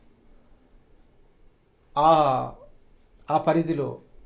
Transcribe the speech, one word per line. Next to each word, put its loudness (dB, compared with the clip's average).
ఆ, 4
ఆ 2
పరిధిలో, -2